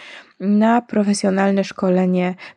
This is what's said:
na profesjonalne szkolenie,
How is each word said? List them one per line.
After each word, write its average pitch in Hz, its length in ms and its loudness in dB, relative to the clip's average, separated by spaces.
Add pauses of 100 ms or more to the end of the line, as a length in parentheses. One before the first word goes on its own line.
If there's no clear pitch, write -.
(400)
na 214 420 2
profesjonalne 196 800 0
szkolenie, 185 720 0 (220)